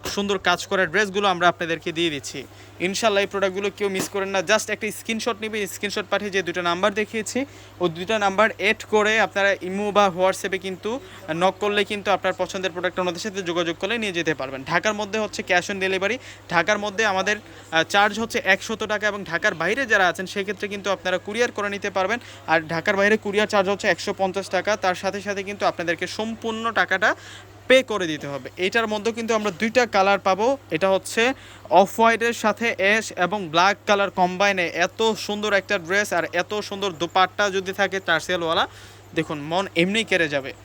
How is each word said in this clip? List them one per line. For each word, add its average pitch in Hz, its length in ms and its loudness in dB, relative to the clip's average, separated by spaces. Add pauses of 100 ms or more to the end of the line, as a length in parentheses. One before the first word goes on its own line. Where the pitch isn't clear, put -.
(160)
সুন্দর 202 220 0 (100)
কাজ 180 120 4 (100)
করা 190 160 2
ড্রেসগুলো 202 420 0
আমরা 175 260 2
আপনাদেরকে 165 380 -4
দিয়ে 165 180 -2
দিচ্ছি। 143 300 -8 (400)
ইনশাল্লাহ 196 420 2
এই 202 120 -2
প্রোডাক্টগুলো 196 440 -2
কেউ 202 180 -2
মিস 170 140 -4
করেন 196 260 -4
না, 190 60 4
just 208 340 2
একটা 214 120 -6 (120)
স্ক্রিনশট 226 420 -4
নেবেন, 214 260 -4
স্ক্রিনশট - 440 -6
পাঠিয়ে 202 240 -2
যে 190 60 2
দুটো 175 280 -4
নাম্বার 190 240 2
দেখিয়েছি 220 460 -4 (400)
ওই 175 100 2
দুটো 180 280 -2
নাম্বার 202 400 4
অ্যাড 208 240 0 (120)
করে 214 200 4 (140)
আপনারা 196 240 2 (100)
ইমো 196 360 -4
বা 202 80 8 (140)
WhatsApp-এ 190 460 0
কিন্তু 190 260 -6 (500)
নক 185 220 4
করলে 208 180 2 (100)
কিন্তু 208 200 -2
আপনার 180 300 0
পছন্দের 185 300 -4
প্রোডাক্ট 175 280 -4
ওনাদের 175 260 -2
সাথে 196 240 -6
যোগাযোগ 165 320 -2
করলে 214 160 -2
নিয়ে 208 220 -4
যেতে 156 200 0
পারবেন। 131 220 -8 (100)
ঢাকার 180 220 2
মধ্যে 208 260 -4
হচ্ছে 214 300 -4
cash 180 220 4
on 196 120 -4
delivery, 190 340 0 (320)
ঢাকার 175 300 2
মধ্যে 208 260 -2
আমাদের, 196 340 0
আহ, - 440 -2 (100)
চার্জ 208 260 4
হচ্ছে 233 200 -4 (140)
একশত 214 300 -2
টাকা 208 240 -2
এবং 202 160 -2
ঢাকার 170 380 0
বাইরে 214 240 0
যারা 208 260 4
আছেন 185 220 -6
সেক্ষেত্রে 202 340 -6
কিন্তু 202 280 -6
আপনারা 185 220 -2
কুরিয়ার 226 340 -2
করে 208 180 -4
নিতে 196 280 -6
পারবেন। 196 220 0 (280)
আর 160 120 4 (140)
ঢাকার 180 220 0
বাইরে 202 220 4
কুরিয়ার 208 300 0
চার্জ 196 220 4
হচ্ছে 202 180 -2
একশো 196 300 0
পঞ্চাশ 190 320 -2
টাকা, 196 260 0
তার 185 200 0
সাথে 196 260 -4
সাথে 202 220 -4
কিন্তু 202 220 -6
আপনাদেরকে 170 420 -2
সম্পূর্ণ 226 640 -4
টাকাটা 196 440 2 (520)
পে 262 160 8
করে 196 240 -4
দিতে 151 200 -6
হবে। 139 300 -10
এটার 214 300 0
মধ্যে 214 240 -2
কিন্তু 226 220 -2
আমরা 208 180 0
দুইটা 226 340 2
কালার 196 340 4
পাবো, 214 380 2 (140)
এটা 165 180 2
হচ্ছে 220 440 2 (360)
অফ 185 300 6
হোয়াইটের 226 340 4
সাথে 220 440 0
অ্যাশ 208 280 2 (200)
এবং 185 240 -4
ব্ল্যাক 180 280 4 (100)
কালার 196 240 2
কম্বাইনে 185 540 2 (200)
এত 190 160 -6 (240)
সুন্দর 208 280 -2
একটা 202 240 2
ড্রেস 190 360 0
আর 165 100 0 (100)
এত 175 200 -2
সুন্দর 202 380 -4
দোপাট্টা 185 580 0
যদি 190 240 -4
থাকে 190 260 -2
টার্সেলওয়ালা, 170 680 0 (480)
দেখুন 160 260 -2
মন 170 340 -2
এমনি 196 280 2
কেড়ে 175 260 0
যাবে। 139 240 -4 (120)